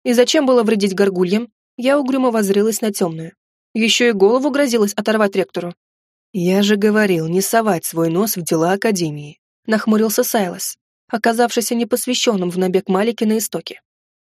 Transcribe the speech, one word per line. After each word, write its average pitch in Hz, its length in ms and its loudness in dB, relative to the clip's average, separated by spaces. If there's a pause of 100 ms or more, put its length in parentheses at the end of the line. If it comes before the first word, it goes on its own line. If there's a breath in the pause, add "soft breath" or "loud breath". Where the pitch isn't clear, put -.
«И 254 80 0
зачем 247 340 2
было 254 180 4
вредить 208 300 0
горгульям?» 196 560 0 (280)
Я 262 200 2
угрюмо 254 340 0
воззрелась 214 500 0
на 220 100 -2
темную. 165 400 -6 (420)
Еще 233 360 2
и - 20 4
голову 233 400 2
грозилась 233 420 0
оторвать 214 440 0
ректору. 175 360 -4 (600)
«Я 185 300 2
же 202 140 2
говорил 202 500 2
не 180 140 0
совать 214 420 0
свой 165 260 -2
нос 196 280 -2
в 175 40 -6
дела 165 300 0
академии», 175 680 -4 (260)
нахмурился 220 580 0
Сайлос, 185 540 -4 (320)
оказавшийся 233 640 0
непосвященным 233 760 -2
в 175 80 -4
набег 185 300 0
Малики 214 380 0
на 214 120 2
истоке. - 440 -8 (420)